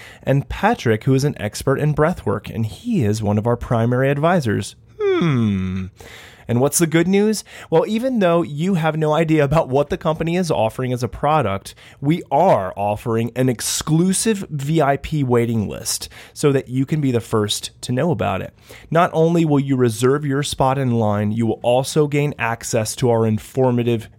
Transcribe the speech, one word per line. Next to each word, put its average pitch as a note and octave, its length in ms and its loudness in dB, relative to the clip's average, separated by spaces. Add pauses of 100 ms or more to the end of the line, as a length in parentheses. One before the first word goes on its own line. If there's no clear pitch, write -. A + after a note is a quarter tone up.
(240)
and C#3 240 0
Patrick, G3 560 0
who C3 100 4
is C3 80 2
an - 180 -2
expert C3+ 380 -2
in D3+ 140 0
breath D#3 340 0
work, G#2+ 240 -4
and A2 160 -4
he G3+ 380 -2
is G#2+ 180 0
one G#2 160 0
of G#2+ 80 -2
our A#2+ 100 0
primary B2 540 0
advisors. C#3+ 640 0 (240)
Hmm. A2+ 880 0 (640)
And A#2+ 120 0
what's C#3+ 180 0
the E3+ 80 2
good E3 220 2
news? G3+ 340 2 (280)
Well, E3+ 180 4
even A3+ 320 -2
though E3+ 220 4
you D#3+ 320 -2
have D#3+ 220 0
no D3+ 180 0
idea D#3 280 4
about C#3+ 260 2
what C3+ 220 2
the F#3 80 -4
company E3 380 -2
is F3+ 120 0
offering B2 440 -2
as B2 100 -4
a A2+ 60 0
product, C3+ 680 -2 (260)
we D#3 300 0
are C#3 460 2
offering A2+ 580 -2
an B2+ 140 2
exclusive F#3 1000 0
V D3+ 320 -2
I C#3 160 4
P D3 280 -4
waiting A#2 440 0
list - 400 -8 (240)
so C#3+ 200 0
that C3+ 160 -2
you C3 180 -2
can D#3 140 -2
be C3+ 100 0
the A#2 100 2
first - 500 -2 (120)
to - 80 -6
know C#3 220 0
about G2 300 -2
it. - 120 -14 (380)
Not E3+ 200 4
only E3 320 2
will D3+ 140 4
you C#3 160 0
reserve B2+ 500 2
your C#3 200 -2
spot C3+ 340 0
in B2+ 140 0
line, G#2 400 0
you A2+ 140 -2
will G#2+ 180 -2
also C3+ 420 2
gain C#3+ 320 0
access A2+ 580 -2
to B2 140 2
our A2+ 160 2
informative A#2+ 800 0 (100)